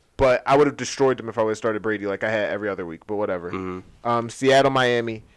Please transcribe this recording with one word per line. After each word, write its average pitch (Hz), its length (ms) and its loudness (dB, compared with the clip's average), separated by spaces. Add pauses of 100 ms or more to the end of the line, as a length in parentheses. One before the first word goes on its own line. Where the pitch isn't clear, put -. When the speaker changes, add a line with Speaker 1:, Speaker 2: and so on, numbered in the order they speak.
(160)
Speaker 1:
but 127 300 4
I 139 100 4
would 147 100 8
have 131 100 -2
destroyed 127 420 0
them 113 100 -10
if 110 100 -10
I 113 40 4
would 110 80 2
have 107 80 -4
started 107 240 -2
Brady 101 240 -2
like 98 180 -4
I 110 60 -2
had 104 200 0
every 101 180 -4
other 95 180 -4
week. 82 200 -12
But 104 100 -6
whatever. 92 360 -4
Speaker 2:
Mm-hmm. 92 560 -10
Speaker 1:
Um, 117 220 -2
Seattle, 135 400 4
Miami. 120 520 0 (140)